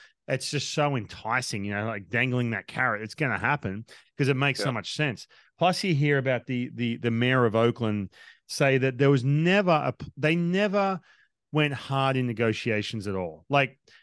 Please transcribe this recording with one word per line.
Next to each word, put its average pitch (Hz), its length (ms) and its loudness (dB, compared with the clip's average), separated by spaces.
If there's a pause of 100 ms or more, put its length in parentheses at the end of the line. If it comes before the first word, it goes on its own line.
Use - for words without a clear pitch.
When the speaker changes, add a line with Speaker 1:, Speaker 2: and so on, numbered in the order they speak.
(280)
Speaker 1:
It's 139 220 -4
just - 240 -4
so 147 220 0
enticing, 110 680 -4
you 101 80 -4
know, 104 120 -2
like, 104 240 -8
dangling 123 420 0
that 98 140 -6
carrot. 120 360 -2
It's 110 140 -12
gonna 123 220 0
happen 110 480 -2 (320)
'cause 139 120 2
it 139 80 2
makes 135 220 0
so - 80 -2
Speaker 2:
Yeah. 135 40 0
Speaker 1:
much 110 240 -6
sense. 143 320 -4 (320)
Plus, 180 240 2
you 185 100 2
hear 147 240 2
about 127 280 -2
the, 123 280 -4
the, 117 240 -2
the 117 140 -2
mayor 123 340 4
of 107 100 2
Oakland 113 540 2 (380)
say 135 300 2
that 131 200 0
there 139 120 4
was 135 140 4
never 175 480 2
a 147 220 2
p-, - 240 -16
they 151 180 2
never 190 640 0 (520)
went 147 220 2
hard 135 440 0
in 127 80 0
negotiations 110 840 0
at 98 80 -4
all. 85 340 -8
Like, 135 280 2 (260)